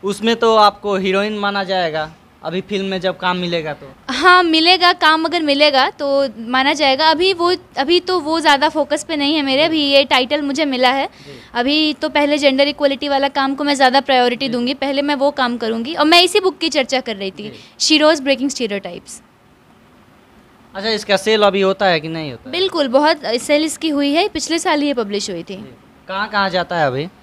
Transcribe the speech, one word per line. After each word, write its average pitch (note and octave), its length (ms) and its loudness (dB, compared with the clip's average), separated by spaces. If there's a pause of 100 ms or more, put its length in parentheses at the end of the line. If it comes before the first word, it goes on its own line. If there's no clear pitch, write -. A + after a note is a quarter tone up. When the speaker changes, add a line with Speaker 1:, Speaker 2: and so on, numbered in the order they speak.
Speaker 1:
उसमें G#3 320 -2
तो A3+ 200 2
आपको G3+ 420 4
हीरोइन G3 420 -2
माना G3+ 240 -2
जाएगा E3 480 -4 (320)
अभी E3 180 -6
फिल्म G3 240 -6
में F#3+ 160 -4
जब F#3 160 -4
काम F3+ 200 -2
मिलेगा E3+ 360 -4
तो? C#3 180 -16 (180)
Speaker 2:
हाँ, F4+ 340 4
मिलेगा, E4+ 500 2
काम D#4+ 320 2
अगर E4 160 -2
मिलेगा C#4+ 480 2
तो C#4 380 -2 (220)
माना C4 240 0
जाएगा। C#4+ 360 2
अभी E4+ 240 2
वो, F4 220 0 (220)
अभी D#4 220 2
तो F4+ 200 -2
वो D#4+ 200 -2
ज़्यादा D4 300 2
फोकस D4+ 340 -2
पे E4 120 -6
नहीं C#4+ 200 0
है D4+ 60 0
मेरे, C#4 220 0
अभी D#4+ 180 0
ये C#4 220 4
टाइटल C#4 380 0
मुझे C#4+ 240 -2
मिला B3+ 240 2
है। C4+ 160 0
Speaker 1:
जी। - 340 -16 (140)
Speaker 2:
अभी D4 400 0
तो D#4 160 -6
पहले D4 280 2
जेंडर C#4 300 2
इक्वलिटी C#4+ 420 -2
वाला C#4 180 0
काम C#4 280 -2
को D4 80 -6
मैं C#4+ 120 0
ज़्यादा C4 260 4
प्रायोरिटी B3+ 440 0
Speaker 1:
जी। B3 60 -4
Speaker 2:
दूंगी, B3 220 -4
पहले C4+ 280 -4
मैं C#4+ 140 -2
वो C#4 160 0
काम B3 260 -2
करूंगी। A3+ 360 -4
और D4 120 2
मैं F4 160 6
इसी F#4 180 2
बुक F#4+ 180 0
की D#4+ 120 -4
चर्चा C4+ 300 -2
कर A#3 160 -8
रही F#3+ 160 -8
थी, G#3 120 -16
Speaker 1:
जी। G#3+ 160 -14 (200)
Speaker 2:
शीरोज D4+ 420 2
ब्रेकिंग C4+ 280 0
स्टीरियोटाइप्स। G3 720 -8 (1500)
Speaker 1:
अच्छा, G3 140 -6
इसका G3+ 280 0
सेल G#3+ 260 2
अभी G3 180 2
होता F#3+ 240 0
है E3+ 140 4
कि D3+ 80 -8
नहीं D#3+ 240 -8
होता A#2 140 -14
है? C4 60 -12
Speaker 2:
बिल्कुल, F4 360 -2
बहुत D4 380 2
सेल D4 380 -2
इसकी D#4+ 260 -4
हुई C#4+ 240 0
है, F4+ 140 0
पिछले D#4+ 320 -4
साल D#4+ 220 -2
ही D4 60 -2
ये C#4+ 60 -2
पब्लिश G3+ 360 -4
हुई E3+ 140 -8
थी। G3 120 -14
Speaker 1:
जी। F#3 200 -18 (320)
कहाँ G3 220 -6
कहाँ G3+ 200 0
जाता F3 280 -2
है D3+ 100 2
अभी? C3+ 200 -4 (160)